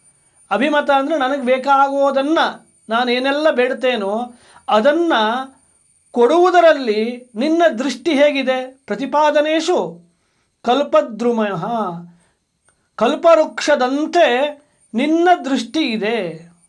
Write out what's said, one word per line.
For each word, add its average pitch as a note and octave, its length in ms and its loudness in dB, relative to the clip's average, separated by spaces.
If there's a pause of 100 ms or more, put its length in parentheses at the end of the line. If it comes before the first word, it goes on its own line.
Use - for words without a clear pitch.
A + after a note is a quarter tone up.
(520)
ಅಭಿಮತ C#4+ 380 0
ಅಂದರೆ C#4 280 0
ನನಗೆ C4+ 240 -2
ಬೇಕಾಗೋದನ್ನು C4+ 1300 0 (220)
ನಾನೇನೆಲ್ಲ B3+ 600 0
ಬೇಡ್ತೇನೋ A#3+ 840 -2 (360)
ಅದನ್ನು C4 840 0 (560)
ಕೊಡುವುದರಲ್ಲಿ C4+ 1200 2
ನಿನ್ನ D#4+ 280 0 (160)
ದೃಷ್ಟಿ C#4+ 340 -4
ಹೇಗಿದೆ? C4 520 0 (200)
"ಪ್ರತಿಪಾದನೇಶು D4+ 1160 0 (600)
ಕಲ್ಪದ್ರುಮಃ", A#3 1040 0 (1300)
ಕಲ್ಪವೃಕ್ಷದಂತೆ D4 1700 0 (300)
ನಿನ್ನ D#4+ 360 2 (160)
ದೃಷ್ಟಿ C4+ 340 -4
ಇದೆ. G#3 720 -6 (180)